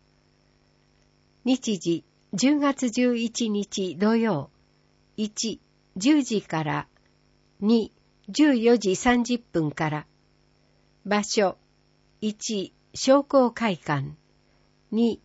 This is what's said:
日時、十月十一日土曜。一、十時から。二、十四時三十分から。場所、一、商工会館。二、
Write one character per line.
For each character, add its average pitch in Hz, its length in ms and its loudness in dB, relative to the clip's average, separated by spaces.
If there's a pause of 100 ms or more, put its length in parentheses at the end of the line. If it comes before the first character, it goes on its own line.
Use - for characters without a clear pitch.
(1400)
日 240 340 -2
時、 170 240 -4 (300)
十 262 240 2
月 277 320 -2
十 247 260 0
一 226 340 -4
日 196 480 -4
土 220 200 2
曜。 202 320 -2 (680)
一、 214 460 -6 (340)
十 277 260 4
時 226 200 -2
か 160 240 -4
ら。 147 220 -4 (760)
二、 220 320 2 (340)
十 277 280 4
四 233 220 4
時 190 200 0
三 247 260 2
十 240 140 -2
分 160 340 -4
か 156 180 -4
ら。 151 160 -8 (1000)
場 208 180 -2
所、 196 340 0 (600)
一、 214 540 -6 (200)
商 277 300 4
工 254 280 4
会 220 260 -2
館。 147 400 -6 (760)
二、 226 320 0